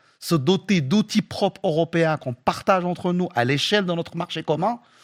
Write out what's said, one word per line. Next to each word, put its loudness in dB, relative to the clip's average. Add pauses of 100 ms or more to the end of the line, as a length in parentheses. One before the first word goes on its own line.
(200)
se -4
doter 2
d'outils 0
propres -4
européens 0
qu'on -8
partage 0
entre -2
nous -2
à 2
l'échelle 0
de -2
notre -6
marché -8
commun, -2 (240)